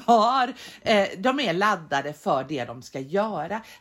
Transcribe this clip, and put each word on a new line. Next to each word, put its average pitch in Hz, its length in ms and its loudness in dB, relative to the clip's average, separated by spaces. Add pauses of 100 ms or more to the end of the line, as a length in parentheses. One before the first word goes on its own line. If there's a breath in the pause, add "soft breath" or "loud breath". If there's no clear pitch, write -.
har, 240 480 4 (280 loud breath)
eh, 202 260 4 (100)
de 262 220 0
är 214 140 0
laddade 160 600 0
för 143 360 -2
det 127 160 -4
de 120 160 -12
ska - 180 -10
göra. 185 640 -4 (200 loud breath)